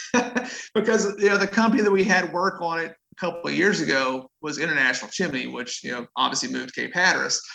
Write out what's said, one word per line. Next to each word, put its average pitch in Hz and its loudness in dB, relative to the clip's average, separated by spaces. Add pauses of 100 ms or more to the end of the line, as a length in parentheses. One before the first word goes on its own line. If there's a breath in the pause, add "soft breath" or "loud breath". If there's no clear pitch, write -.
(120 loud breath)
<laughs> - -2
because, 208 2
you 202 6
know, 202 4
the 190 0
company 226 4
that 208 4
we 190 6
had 185 2
work 180 -2
on 165 -2
it 165 -6
a - -20
couple 175 -4
of 143 -2
years 175 4
ago 131 0 (100)
was 147 -6
International 139 0
Chimney, 135 -2
which, 123 -8
you - -8
know, 120 -8 (100)
obviously 131 -2
moved 127 -8
to 135 -6
Cape 123 -6
Hatteras. 175 2 (140 loud breath)